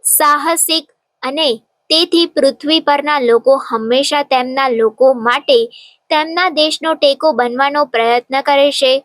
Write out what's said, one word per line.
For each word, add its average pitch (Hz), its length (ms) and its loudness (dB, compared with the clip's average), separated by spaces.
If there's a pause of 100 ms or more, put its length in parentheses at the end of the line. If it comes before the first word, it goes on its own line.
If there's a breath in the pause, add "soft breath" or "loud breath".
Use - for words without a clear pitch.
સાહસિક 311 800 0 (380)
અને 285 260 -2 (400)
તેથી 339 460 0
પૃથ્વી 294 520 0
પરના 285 400 0
લોકો 233 260 2 (140)
હંમેશા 254 560 -2 (100)
તેમના 262 460 -2
લોકો 226 340 2 (140)
માટે 254 320 2 (520 loud breath)
તેમના 320 460 -2
દેશનો 311 380 -2
ટેકો 285 380 0
બનવાનો 269 520 -2
પ્રયત્ન 240 560 -2
કરે 277 300 2
છે. 262 200 0 (140)